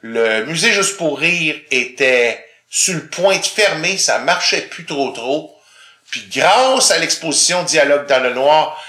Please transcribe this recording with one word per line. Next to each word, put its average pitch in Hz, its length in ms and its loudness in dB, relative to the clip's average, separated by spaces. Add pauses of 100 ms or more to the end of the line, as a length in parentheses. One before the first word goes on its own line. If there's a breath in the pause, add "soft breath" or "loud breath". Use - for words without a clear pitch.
Le 113 420 0
musée 165 280 0
Juste 196 260 -2
pour 147 200 -2
rire 160 420 -2 (100)
était 123 760 0 (240 loud breath)
sur - 260 -2
le 156 120 -6
point 185 300 0
de - 80 -4
fermer, 190 540 -2
ça - 200 0
marchait 180 440 -2
plus - 240 -16
trop 139 240 -4
trop. 139 440 -6 (560 soft breath)
Puis - 200 -10
grâce 220 600 4
à 165 80 2
l'exposition 165 640 0
Dialogue 143 440 2
dans 131 160 2
le 123 120 0
noir 147 540 2